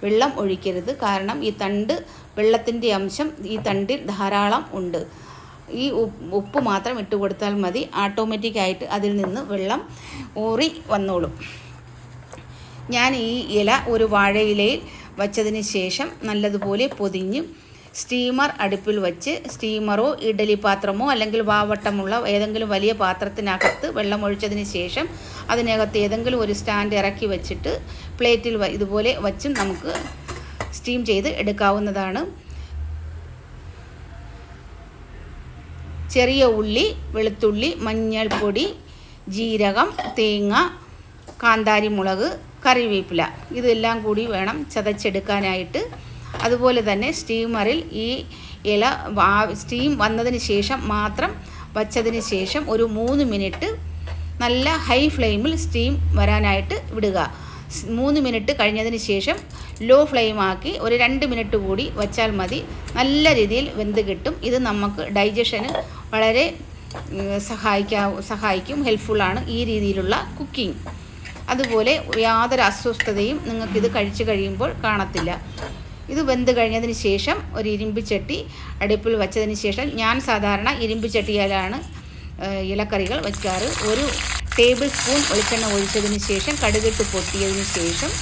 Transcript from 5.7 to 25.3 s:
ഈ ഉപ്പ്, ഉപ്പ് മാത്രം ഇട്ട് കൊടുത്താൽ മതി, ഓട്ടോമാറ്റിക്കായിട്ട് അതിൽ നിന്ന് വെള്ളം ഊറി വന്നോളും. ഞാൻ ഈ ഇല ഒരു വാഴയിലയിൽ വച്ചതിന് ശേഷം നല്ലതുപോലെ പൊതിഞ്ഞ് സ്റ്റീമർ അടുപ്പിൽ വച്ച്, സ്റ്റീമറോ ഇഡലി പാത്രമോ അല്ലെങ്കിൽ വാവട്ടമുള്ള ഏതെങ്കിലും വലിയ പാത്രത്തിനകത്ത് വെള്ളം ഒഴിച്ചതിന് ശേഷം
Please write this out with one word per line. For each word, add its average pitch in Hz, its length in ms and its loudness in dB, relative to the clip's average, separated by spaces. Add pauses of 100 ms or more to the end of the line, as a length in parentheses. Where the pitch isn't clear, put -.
ഈ 262 40 0 (180)
ഉപ്പ്, - 200 -6 (160)
ഉപ്പ് 277 300 -2
മാത്രം 202 340 0
ഇട്ട് 202 200 -2
കൊടുത്താൽ 202 300 -2 (120)
മതി, 185 180 -2 (220)
ഓട്ടോമാറ്റിക്കായിട്ട് 208 840 -2 (100)
അതിൽ 202 240 0
നിന്ന് 190 300 -2
വെള്ളം 202 320 -2 (600)
ഊറി 233 240 2 (240)
വന്നോളും. 185 420 0 (1600)
ഞാൻ 247 160 4 (160)
ഈ - 20 0 (300)
ഇല 208 100 4 (240)
ഒരു 226 120 4 (100)
വാഴയിലയിൽ 208 680 4 (380)
വച്ചതിന് 214 420 0 (140)
ശേഷം 190 320 -2 (220)
നല്ലതുപോലെ 208 560 0 (120)
പൊതിഞ്ഞ് 190 420 -2 (600)
സ്റ്റീമർ 247 500 0 (140)
അടുപ്പിൽ 202 400 0
വച്ച്, 180 300 -2 (180)
സ്റ്റീമറോ 214 560 0 (220)
ഇഡലി 208 340 2
പാത്രമോ 202 500 2
അല്ലെങ്കിൽ 220 280 0 (100)
വാവട്ടമുള്ള 208 640 0 (180)
ഏതെങ്കിലും 214 400 0
വലിയ 202 180 2 (100)
പാത്രത്തിനകത്ത് 196 880 0 (100)
വെള്ളം 208 300 0
ഒഴിച്ചതിന് 202 460 -2
ശേഷം 180 320 -2 (480)